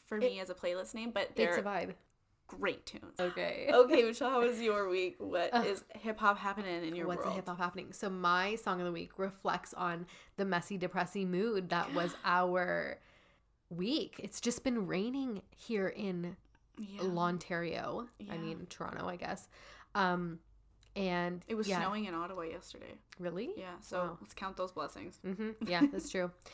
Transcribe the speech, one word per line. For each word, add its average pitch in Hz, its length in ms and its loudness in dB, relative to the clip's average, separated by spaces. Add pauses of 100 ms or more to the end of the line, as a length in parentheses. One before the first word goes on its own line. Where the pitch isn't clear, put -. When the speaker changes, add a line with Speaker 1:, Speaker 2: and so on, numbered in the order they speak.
Speaker 1:
for 214 100 -4
Speaker 2:
It, 214 60 2
Speaker 1:
me 196 180 2
as 185 100 -6
a 180 40 -4
playlist 185 420 -2
name, 226 160 -6
but - 240 0
Speaker 2:
it's 175 200 4
a 214 60 2
Speaker 1:
they're - 0 -
Speaker 2:
vibe. 190 320 -2 (540)
Speaker 1:
great 185 380 -2
tunes. - 340 -12
Speaker 2:
Okay. 180 500 0
<laughs> - 20 8
Speaker 1:
Okay, 247 300 10
Michelle, 233 280 2
how 254 100 4
was 240 200 4
your 208 280 2
week? 185 300 0
What 175 340 0
Speaker 2:
Ugh. 233 140 4
Speaker 1:
is 196 180 -2 (160)
hip 214 180 -4
hop 202 200 6
happening 196 460 -2
in 165 120 -4
your 175 100 -2
Speaker 2:
What's 175 160 0
Speaker 1:
world? 185 120 0
Speaker 2:
a - 20 -2
hip 185 100 -6
hop 175 120 -4
happening? 180 340 -4
So 202 180 -4
my 185 460 4
song 196 240 0
of 180 60 0
the 175 60 2
week 170 240 -6
reflects 190 580 -2
on 175 320 -2 (320)
the 196 60 2
messy, 196 320 0
depressy 180 480 0
mood 185 440 2
that 170 260 0
was 170 260 0
Speaker 1:
<gasps> - 40 -10
Speaker 2:
our 180 760 4 (720)
week. 202 500 -2
It's - 220 -8
just 240 240 0
been 233 240 2
raining 233 640 -2
here 202 360 -2
in 180 500 -4 (420)
Speaker 1:
Yeah. 202 240 -8
Speaker 2:
Lontario. 175 1080 -2 (200)
I 202 60 -8
Speaker 1:
Yeah. - 40 -6
Speaker 2:
mean, 165 300 -8
Toronto, - 400 -8
I 180 60 -6
guess. 175 340 -8 (460)
Um, 175 460 2 (560)
and 175 500 0
Speaker 1:
It 226 80 -4
was 214 140 0
Speaker 2:
yeah. 185 100 2
Speaker 1:
snowing 202 280 0
in 180 80 -6
Ottawa 175 280 -4
yesterday. - 520 -10 (260)
Speaker 2:
Really? 180 360 -4
Speaker 1:
Yeah, 185 240 -10
so - 180 -4
Speaker 2:
Wow. 170 220 -2
Speaker 1:
let's - 140 -16
count 190 220 -8
those 185 160 -2
blessings. - 520 -8
Speaker 2:
Mm-hmm. 214 440 -4
Yeah, 175 180 6
that's 190 240 -2
true. 180 220 0 (220)